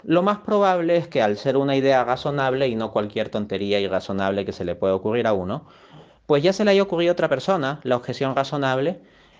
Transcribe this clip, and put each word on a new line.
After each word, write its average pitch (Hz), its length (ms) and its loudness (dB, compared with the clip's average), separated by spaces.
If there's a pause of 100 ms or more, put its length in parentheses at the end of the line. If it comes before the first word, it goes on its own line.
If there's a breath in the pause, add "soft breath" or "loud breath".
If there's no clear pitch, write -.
lo 175 220 2
más 208 160 0
probable 185 580 2
es 170 100 -2
que 139 140 0
al 104 160 2
ser 135 200 0
una 139 180 2
idea 135 280 4
razonable 135 640 -2
y 117 80 -2
no 110 160 -4
cualquier 104 380 -2
tontería 101 500 -2
irrazonable 98 640 -2
que 98 60 -8
se 92 140 -6
le 87 80 -4
pueda 95 220 0
ocurrir 110 320 -2
a 110 60 2
uno, 98 340 -4 (580 loud breath)
pues 143 160 2
ya 185 120 2
se 208 120 -2
le 202 60 4
haya 196 100 6
ocurrido 175 300 0
a - 20 4
otra 165 160 0
persona 147 540 -2
la 127 120 2
objeción 131 400 -4
razonable 139 640 -2 (380 loud breath)